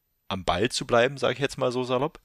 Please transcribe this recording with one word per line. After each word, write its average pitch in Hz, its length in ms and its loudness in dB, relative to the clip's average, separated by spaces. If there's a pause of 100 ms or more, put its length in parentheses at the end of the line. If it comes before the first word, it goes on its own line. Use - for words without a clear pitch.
(280)
am 95 180 -6
Ball 90 240 2
zu - 160 -6
bleiben, 123 320 4
sag 123 160 0
ich 117 60 -10
jetzt 139 180 -4
mal 127 140 0
so 123 120 0
salopp, 127 420 -2